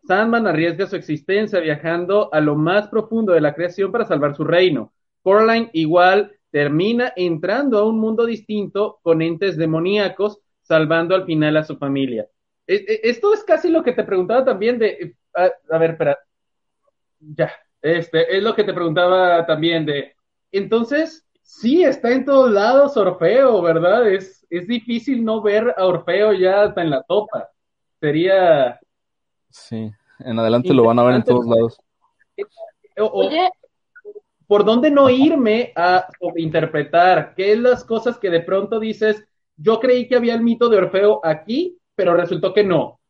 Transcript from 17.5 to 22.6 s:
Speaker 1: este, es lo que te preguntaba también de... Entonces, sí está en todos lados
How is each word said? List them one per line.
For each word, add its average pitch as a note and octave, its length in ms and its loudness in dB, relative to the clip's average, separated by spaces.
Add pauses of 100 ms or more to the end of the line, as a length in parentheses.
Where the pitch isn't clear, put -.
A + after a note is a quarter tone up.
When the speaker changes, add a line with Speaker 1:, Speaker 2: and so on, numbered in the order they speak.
Speaker 1:
este, E3 560 -2
es G3 60 0
lo A3 120 -2
que G#3+ 100 0
te F#3 100 -4
preguntaba F3 720 2
también D#3+ 400 -2
de... C#3+ 280 -6 (380)
Entonces, A#3 720 -4 (160)
sí C#4+ 400 0
está B3 300 0
en C4 120 0
todos C4+ 260 4
lados B3+ 460 2